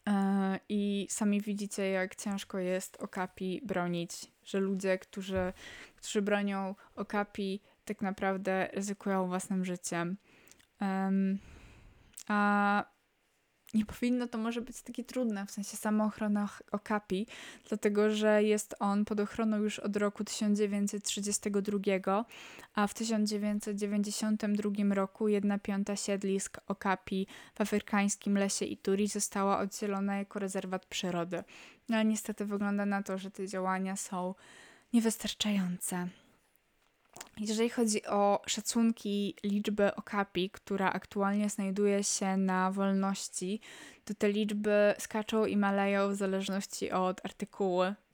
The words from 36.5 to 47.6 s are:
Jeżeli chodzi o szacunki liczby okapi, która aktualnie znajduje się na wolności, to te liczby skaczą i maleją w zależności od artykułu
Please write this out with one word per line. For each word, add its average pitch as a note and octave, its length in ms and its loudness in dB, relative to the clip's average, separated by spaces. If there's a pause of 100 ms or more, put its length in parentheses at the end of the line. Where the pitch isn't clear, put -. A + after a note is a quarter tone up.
Jeżeli A3 300 2
chodzi A3 360 0
o G3+ 400 4
szacunki G#3+ 880 0 (100)
liczby G#3 500 2
okapi, G3 560 -2
która G3 420 0
aktualnie G3+ 560 0
znajduje G3+ 560 2
się F#3+ 320 0
na F#3 340 2
wolności, G3 880 0 (440)
to G#3 100 -8
te G#3 180 2
liczby G#3 680 4
skaczą G#3+ 480 0
i G3+ 100 0
maleją G3 520 4
w G3 60 0
zależności G3 760 -2
od F#3 340 0
artykułu F#3+ 580 0 (320)